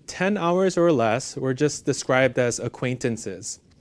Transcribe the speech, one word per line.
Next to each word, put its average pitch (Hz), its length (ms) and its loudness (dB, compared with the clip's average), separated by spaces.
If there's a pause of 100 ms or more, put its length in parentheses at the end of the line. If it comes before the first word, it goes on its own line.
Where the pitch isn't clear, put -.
ten 196 280 -2
hours 185 400 0
or 175 140 4
less 117 460 2
were 131 180 -2
just 143 320 -2
described 131 500 2
as 123 220 0
acquaintances. 117 1000 -6 (200)